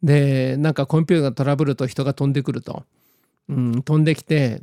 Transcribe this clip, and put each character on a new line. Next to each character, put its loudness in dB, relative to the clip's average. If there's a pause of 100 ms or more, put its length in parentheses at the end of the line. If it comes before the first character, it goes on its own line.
で、 2
な 2
ん -8
か -2
コ 2
ン 0
ピ 2
ュ 4
ー 2
タ 0
ー -2
が -4
ト -4
ラ 2
ブ 0
ル 0
と -2
人 -6
が 0
飛 -2
ん 0
で -2
く -4
る -8
と。 -12 (640)
う -8
ん、 0
飛 0
ん 4
で 2
き -6
て、 0